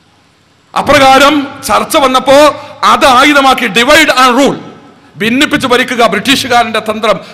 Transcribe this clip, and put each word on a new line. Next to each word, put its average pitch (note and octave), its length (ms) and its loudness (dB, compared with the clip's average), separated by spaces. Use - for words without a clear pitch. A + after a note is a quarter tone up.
അപ്രകാരം C#4 720 2
ചർച്ച G#3+ 300 -2
വന്നപ്പോ C4 360 0
അത് A3+ 220 2
ആയുധമാക്കി C4+ 600 2
divide C4 420 2
and B3+ 340 0
rule, A#3+ 140 0
ഭിന്നിപ്പിച്ച് B3+ 500 -2
ഭരിക്കുക, B3 400 0
ബ്രിട്ടീഷുകാരന്റെ A3+ 720 -2
തന്ത്രം G#3+ 420 -4